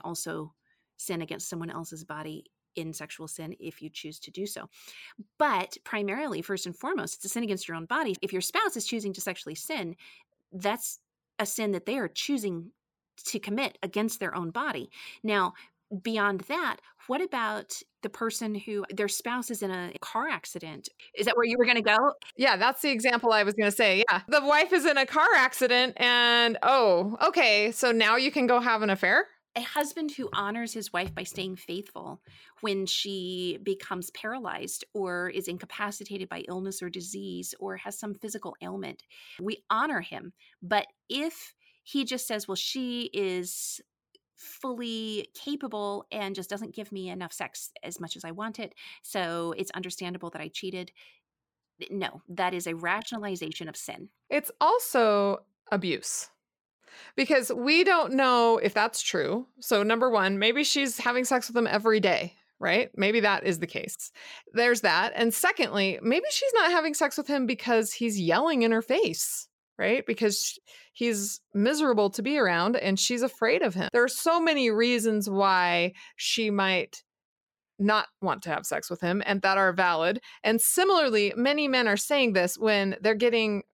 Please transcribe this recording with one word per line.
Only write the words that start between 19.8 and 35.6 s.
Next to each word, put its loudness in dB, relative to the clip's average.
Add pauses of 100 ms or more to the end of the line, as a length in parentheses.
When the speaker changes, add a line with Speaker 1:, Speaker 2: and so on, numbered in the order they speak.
Speaker 1:
car -4
accident? -8 (260)
Is -2
that 4
where 4
you 0
were 4
gonna 4
go? 6 (400)
Speaker 2:
Yeah, 4
that's 2
the 2
example 2
I 6
was 0
gonna 2
say. 4
Yeah. 2
The 4
wife 4
is 4
in 4
a 4
car 4 (100)
accident 4
and, 4
oh, 4 (100)
okay, 4
so 2
now 4
you 2
can 2
go 6
have 2
an 2
affair? 2 (300)
Speaker 1:
A -2
husband -4
who -8
honors -4
his -10
wife -4
by -8
staying -8
faithful -12 (400)
when -2
she -4
becomes -6
paralyzed -8 (100)
or -4
is -6
incapacitated -8